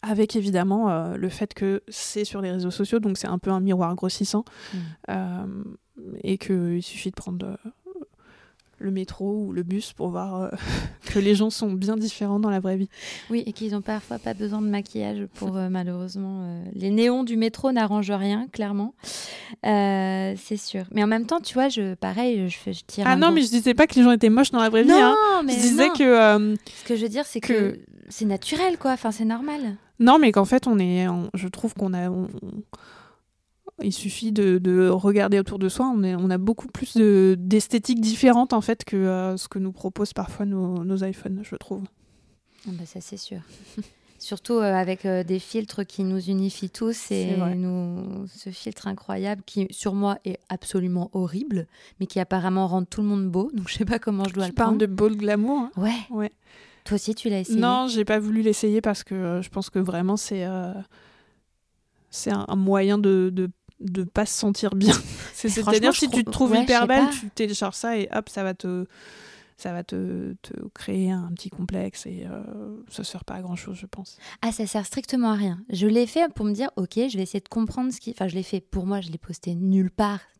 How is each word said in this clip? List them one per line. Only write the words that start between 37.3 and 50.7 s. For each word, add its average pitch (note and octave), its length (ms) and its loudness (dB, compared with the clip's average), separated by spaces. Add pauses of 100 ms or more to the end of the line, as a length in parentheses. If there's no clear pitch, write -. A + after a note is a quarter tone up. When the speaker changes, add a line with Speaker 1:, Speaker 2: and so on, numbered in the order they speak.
Speaker 1:
d'esthétiques G#3+ 600 2
différentes, A#3+ 520 6
en A3 80 4
fait, G#3+ 240 -2
que, - 120 -4
euh, F#3 420 0
ce - 100 -10
que - 100 -8
nous F#3+ 140 -4
proposent G3 400 -6
parfois - 320 -6
nos, F#3 400 -2
nos F#3+ 200 0
iPhones, F#3+ 380 -6
je - 140 -14
trouve. G3 280 -10 (840)
Speaker 2:
Ah G3 60 -8
bah F3 120 -10
ça, F3 160 -16
c'est - 160 -16
sûr. F#3+ 220 -14 (400)
<laughs> - 400 -18
Surtout, - 360 -6
euh, G#3 200 2
avec, F#3 320 -2
euh, F#3 180 0
des F#3+ 140 -2
filtres G#3 480 -6
qui - 180 -8
nous F#3+ 240 -2
unifient F#3+ 400 -2
tous A3+ 420 -4
et F#3 200 -2
Speaker 1:
C'est F#3 60 0
vrai. F3+ 180 0
Speaker 2:
nous, F#3 720 -6
ce - 240 -16
filtre - 360 -12
incroyable G3 600 -8
qui, G3 240 -4
sur - 240 -4
moi, G3+ 320 0
est F#3+ 120 -8 (120)
absolument F3+ 640 -4